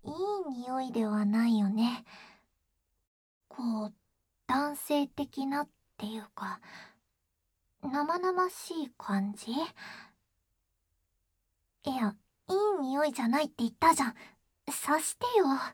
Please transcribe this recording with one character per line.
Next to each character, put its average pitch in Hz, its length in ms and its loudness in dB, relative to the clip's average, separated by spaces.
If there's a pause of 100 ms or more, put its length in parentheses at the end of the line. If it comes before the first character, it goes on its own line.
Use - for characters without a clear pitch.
い - 60 -10
い - 20 -8 (520)
匂 254 160 -4
い 262 120 -6
で 226 140 0
は 208 180 0
な 220 220 2
い 226 120 4
よ 202 100 4
ね。 233 360 0 (1400)
こ 226 380 -4
う、 208 80 -10 (520)
男 285 300 0
性 285 300 0
的 277 400 -6
な 285 160 -2
っ 285 60 -6 (280)
て 208 100 -8
い 220 120 -8
う 208 160 -14
か、 190 260 -8 (1200)
生 294 360 -2
々 370 320 0
し 330 340 -8
い 240 140 -12
感 196 340 -2
じ？ 220 200 -10
い 254 40 -2 (2500)
や、 220 220 0 (320)
い 370 40 0
い 370 40 2 (240)
匂 277 240 0
い 294 80 0
じ 277 100 -4
ゃ 226 60 2
な 269 120 4
い 302 40 2
っ 294 40 -6
て - 100 -14
言 233 100 0
っ - 20 0
た 320 240 6
じ - 80 0
ゃ 240 60 2
ん。 233 60 -4 (540)
察 294 320 2
し - 160 -4
て - 80 -6 (140)
よ。 359 80 8 (280)